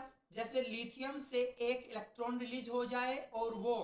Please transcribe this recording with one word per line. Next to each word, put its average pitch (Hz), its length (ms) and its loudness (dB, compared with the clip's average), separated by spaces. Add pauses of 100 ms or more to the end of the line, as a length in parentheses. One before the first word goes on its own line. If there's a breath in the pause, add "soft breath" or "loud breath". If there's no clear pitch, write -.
(320)
जैसे 233 300 2
लिथियम 240 580 -4
से 247 200 0
एक 247 460 0
इलेक्ट्रॉन 240 540 -4
रिलीज 240 280 -4
हो 240 180 2
जाए 254 300 2 (160)
और 226 240 0
वो 226 280 4